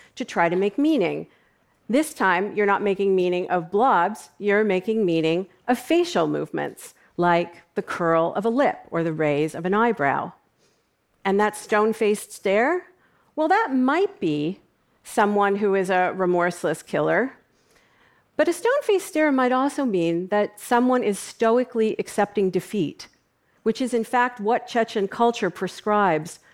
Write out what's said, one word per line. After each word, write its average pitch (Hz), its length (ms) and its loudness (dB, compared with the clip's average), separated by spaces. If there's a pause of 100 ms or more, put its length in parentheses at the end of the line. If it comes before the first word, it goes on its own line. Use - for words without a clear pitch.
(160)
to 254 80 -8
try 175 240 0
to 175 80 0
make 196 220 0
meaning. 185 500 0 (600)
This 294 260 0
time, 190 420 0
you're 208 100 2
not 202 160 2
making 196 320 0
meaning 180 360 0
of 170 200 -2
blobs, 202 680 0
you're 202 260 2
making 208 400 0
meaning 165 420 0 (220)
of 247 100 0
facial 330 480 0
movements, 151 680 -6 (220)
like 175 460 0 (120)
the 202 80 -2
curl 165 520 0
of 196 100 -2
a 233 60 0
lip 254 280 0 (120)
or 165 140 -2
the 165 80 -2
raise 156 420 0
of 170 120 -8
an 185 80 0
eyebrow. 180 580 0 (920)
And 196 140 2
that 208 180 0
stone-faced 214 760 0
stare? 247 540 0 (500)
Well, 311 120 0
that 392 260 2
might 285 460 0
be 156 400 -2 (440)
someone 202 520 2
who 202 180 0
is 190 160 0
a 180 240 2
remorseless 175 680 0
killer. 160 520 0 (1040)
But 311 120 2
a 349 40 2
stone-faced 453 540 0
stare 311 240 0
might 254 220 2
also 277 320 0
mean 175 440 0
that 208 300 -2
someone 247 440 2
is 202 160 -2
stoically 226 800 0
accepting 196 520 -2
defeat, 175 580 -4 (560)
which 220 160 -2
is, 247 120 -2
in 233 120 0
fact, 247 360 0
what 220 260 0
Chechen 220 420 -2
culture 233 420 0
prescribes 180 880 -2 (160)